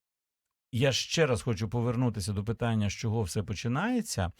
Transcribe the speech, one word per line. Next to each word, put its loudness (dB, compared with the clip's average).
я 4
ще 2
раз 2
хочу 0
повернутися 0
до 0
питання, 0
з -6
чого -2
все -2
починається, -2